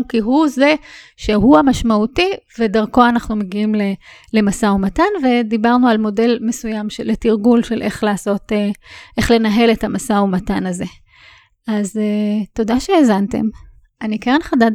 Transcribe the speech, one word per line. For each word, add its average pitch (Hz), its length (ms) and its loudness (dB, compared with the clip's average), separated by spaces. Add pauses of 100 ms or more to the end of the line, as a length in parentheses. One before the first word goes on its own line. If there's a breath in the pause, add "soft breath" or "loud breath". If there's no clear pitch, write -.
כי 240 80 -2
הוא 262 300 2
זה 277 280 2 (420 loud breath)
שהוא 214 400 4
המשמעותי, 247 720 0 (300)
ודרכו 220 460 2
אנחנו 240 300 0
מגיעים 208 400 -4
ל-, 202 180 -2 (400 soft breath)
למשא 214 320 0
ומתן, 196 380 0 (200)
ודיברנו 240 640 2
על 226 100 2
מודל 220 440 0
מסוים 220 480 -6
של, - 180 -10
לתרגול 226 560 2
של - 180 -4
איך - 220 -6
לעשות, 202 480 -4
אה, 208 180 -2 (480 loud breath)
איך 226 140 0
לנהל 226 400 2
את 220 120 -2
המשא 208 300 -4
ומתן 196 520 -2
הזה. 185 200 -6 (800 soft breath)
אז, 208 300 -4
אה, 208 560 -2
תודה 226 260 -2
שהאזנתם. 220 640 2 (560 soft breath)
אני 214 160 -4
קרן 269 240 0
חדד 233 340 2